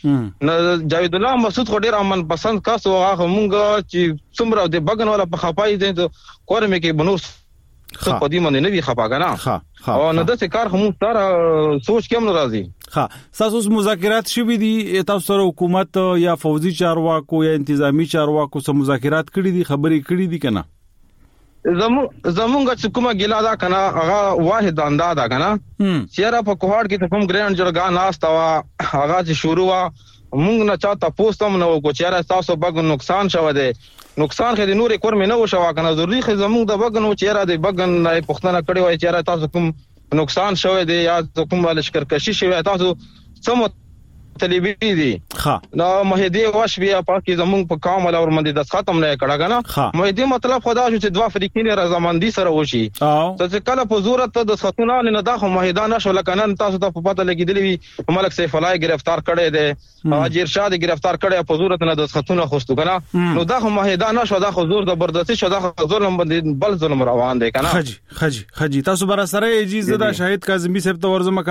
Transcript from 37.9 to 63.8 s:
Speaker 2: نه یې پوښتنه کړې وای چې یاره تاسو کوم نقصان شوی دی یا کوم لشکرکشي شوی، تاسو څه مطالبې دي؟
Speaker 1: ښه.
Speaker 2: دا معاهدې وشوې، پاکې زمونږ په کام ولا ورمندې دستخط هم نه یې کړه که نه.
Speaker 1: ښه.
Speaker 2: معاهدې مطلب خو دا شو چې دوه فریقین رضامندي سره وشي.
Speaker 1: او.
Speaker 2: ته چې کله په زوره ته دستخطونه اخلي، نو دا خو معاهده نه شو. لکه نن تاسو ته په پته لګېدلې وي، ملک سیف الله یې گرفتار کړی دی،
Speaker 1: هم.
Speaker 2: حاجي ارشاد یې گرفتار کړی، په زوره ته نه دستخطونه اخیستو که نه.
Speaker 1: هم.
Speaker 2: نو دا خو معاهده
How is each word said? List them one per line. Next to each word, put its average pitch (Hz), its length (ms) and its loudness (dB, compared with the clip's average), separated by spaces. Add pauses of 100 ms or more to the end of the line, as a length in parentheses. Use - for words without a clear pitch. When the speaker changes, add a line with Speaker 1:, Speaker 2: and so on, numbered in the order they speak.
Speaker 2:
نه 165 100 2
یې 165 140 -2
پوښتنه 175 380 -2
کړې 185 160 0
وای 170 140 2
چې 156 60 -6
یاره 170 180 2 (100)
تاسو 160 160 -2
کوم 165 260 -2 (480)
نقصان 190 340 0
شوی 185 300 0
دی 170 180 0
یا 170 140 2 (320)
کوم 175 180 2 (120)
لشکرکشي 151 540 -2
شوی، 180 300 0
تاسو 180 320 0 (480)
څه 226 80 0 (840)
مطالبې 185 600 0
دي؟ 143 160 2 (200)
Speaker 1:
ښه. 143 220 -2 (260)
Speaker 2:
دا 170 40 2 (240)
معاهدې 190 340 0 (120)
وشوې، 196 540 0
پاکې 185 320 0
زمونږ 190 280 2
په 165 160 -2
کام 185 200 0
ولا 170 160 2
ورمندې 156 360 0
دستخط 156 320 -2
هم 170 100 2
نه 156 140 2
یې 135 80 -2
کړه 139 200 0
که 170 120 0
نه. 240 80 0
Speaker 1:
ښه. 147 240 -2 (120)
Speaker 2:
معاهدې 196 360 0
مطلب 247 320 0
خو 233 140 0
دا 247 100 2
شو 226 80 2
چې 202 200 -2
دوه 226 180 2
فریقین 208 320 -2 (120)
رضامندي 175 560 0
سره 185 220 0
وشي. 127 260 0 (180)
Speaker 1:
او. 151 380 2
Speaker 2:
ته 180 80 0
چې 196 120 -4 (100)
کله 254 240 0
په 202 140 2
زوره 247 280 2
ته 233 160 2
دستخطونه 226 460 0
اخلي، 233 180 0
نو 214 140 0
دا 247 80 0
خو 202 180 -2
معاهده 185 380 0
نه 226 120 0
شو. 196 140 2
لکه 180 220 -2
نن 208 140 0
تاسو 190 280 0
ته 196 140 2
په 170 100 -6
پته 196 160 0
لګېدلې 180 420 0
وي، 185 140 0 (380)
ملک 190 200 -2
سیف 160 180 -2
الله 170 180 0
یې 165 100 -2
گرفتار 160 360 -2 (100)
کړی 170 180 2 (100)
دی، 151 80 2 (400)
Speaker 1:
هم. 156 80 2
Speaker 2:
حاجي 160 280 0
ارشاد 196 320 0
یې 170 120 -2
گرفتار 170 380 0
کړی، 185 260 0
په 160 140 2
زوره 185 140 2
ته 165 80 0
نه 160 180 2
دستخطونه 160 400 0
اخیستو 135 320 0
که 151 160 2
نه. 185 40 2 (180)
Speaker 1:
هم. 175 260 2
Speaker 2:
نو 170 140 0
دا 254 120 2
خو 214 140 2
معاهده 196 400 2